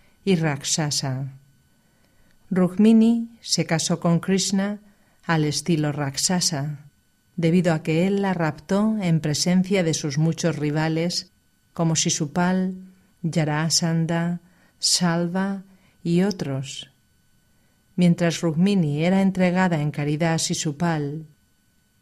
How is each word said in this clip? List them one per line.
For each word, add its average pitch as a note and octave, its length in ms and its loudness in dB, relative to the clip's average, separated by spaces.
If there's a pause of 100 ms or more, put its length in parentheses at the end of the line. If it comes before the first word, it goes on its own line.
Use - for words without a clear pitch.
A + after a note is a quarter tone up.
(260)
y G3 100 2
Rakshasa. C#3 920 -2 (1200)
Rukmini A3 800 4 (120)
se - 240 -2
casó E3 340 0
con E3+ 200 2
Krishna G3 600 -2 (460)
al D#3+ 200 0
estilo D3+ 460 0
Rakshasa, D3 880 -4 (580)
debido E3 360 4
a D#3 100 -2
que D#3+ 220 2
él G3 160 0
la F#3+ 120 0
raptó F#3+ 680 0
en E3 220 2
presencia F3+ 600 2
de D#3+ 100 0
sus D3 240 -4
muchos D#3+ 400 0
rivales, D#3+ 720 -2 (420)
como E3 220 0
Sisupal, F3+ 800 0 (500)
Jarasandha, E3 1160 0 (400)
Salva F3+ 840 -2 (400)
y E3+ 200 2
otros. C#3 640 -6 (1080)
Mientras E3+ 460 2
Rukmini E3 640 0
era F#3+ 160 2
entregada F#3 600 2
en D3 100 -2
caridad D3+ 420 -2
a D#3+ 60 0
Sisupal, D#3 840 -4 (760)